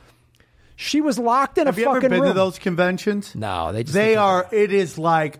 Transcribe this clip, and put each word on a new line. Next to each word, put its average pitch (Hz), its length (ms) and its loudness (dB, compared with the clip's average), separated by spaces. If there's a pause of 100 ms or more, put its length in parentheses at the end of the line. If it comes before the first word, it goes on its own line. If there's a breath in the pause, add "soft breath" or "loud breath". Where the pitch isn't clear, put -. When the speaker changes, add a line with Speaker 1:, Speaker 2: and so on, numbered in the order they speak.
(760 soft breath)
Speaker 1:
She - 240 -2
was 285 180 -2
locked 247 380 0
in 330 100 2
Speaker 2:
Have 180 120 0
Speaker 1:
a - 20 -6
Speaker 2:
you 233 60 2
ever 269 100 2
Speaker 1:
fucking 247 140 2
Speaker 2:
been 180 120 2
Speaker 1:
room. 269 80 4
Speaker 2:
to 208 40 0
those 190 240 0
conventions? 185 760 -2
Speaker 1:
No, 92 380 -4
they 110 120 -4
just 143 100 -6
Speaker 2:
They 220 220 2
Speaker 1:
look 208 80 2
Speaker 2:
are, 185 200 2
Speaker 1:
like 180 80 -10
Speaker 2:
it 208 200 0
is 190 260 -2
like 160 420 0